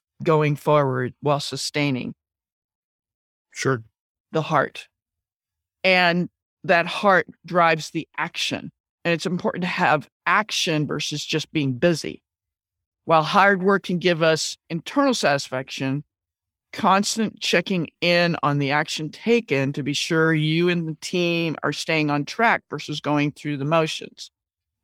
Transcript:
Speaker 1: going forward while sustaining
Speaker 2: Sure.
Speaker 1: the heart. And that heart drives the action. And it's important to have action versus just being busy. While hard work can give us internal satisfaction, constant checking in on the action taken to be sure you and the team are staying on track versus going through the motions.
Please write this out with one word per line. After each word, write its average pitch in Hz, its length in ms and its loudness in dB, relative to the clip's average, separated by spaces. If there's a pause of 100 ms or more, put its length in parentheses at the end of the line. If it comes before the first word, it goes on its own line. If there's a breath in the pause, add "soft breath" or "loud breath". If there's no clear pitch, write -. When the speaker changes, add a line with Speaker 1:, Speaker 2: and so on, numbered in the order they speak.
(240)
Speaker 1:
going 151 320 2
forward 131 640 0
while 143 200 0
sustaining 139 760 -4 (1400)
Speaker 2:
Sure. 127 320 -2 (480)
Speaker 1:
the 160 100 0
heart. - 460 -2 (960)
And 180 460 2 (340)
that 170 240 2
heart 185 400 2 (180)
drives 160 460 0
the 165 160 -8 (100)
action. - 540 -6 (320)
And 170 100 0
it's 160 120 -4
important 180 380 -2
to 180 40 -2
have 160 400 0 (180)
action 175 600 0
versus 151 380 -6
just - 260 -6
being 139 220 -2
busy. 151 500 0 (800)
While 160 180 4
hard 196 380 4
work 196 220 2
can 180 160 -4
give 165 240 0
us 160 340 0 (120)
internal 262 440 0
satisfaction, 139 880 -2 (680)
constant 202 680 0
checking 175 500 0 (100)
in 175 420 2
on 143 180 2
the 139 120 0
action 151 380 -2
taken 143 640 0
to 143 100 -6
be 143 100 -4
sure 160 400 2
you 156 360 2
and 175 180 -2
the 151 140 -8
team 170 640 -2
are 147 100 -2
staying 156 360 -2
on 143 160 -2
track 226 440 0
versus 151 320 -8
going 147 300 0
through 147 260 -8
the 139 80 -4
motions. - 640 -2 (540)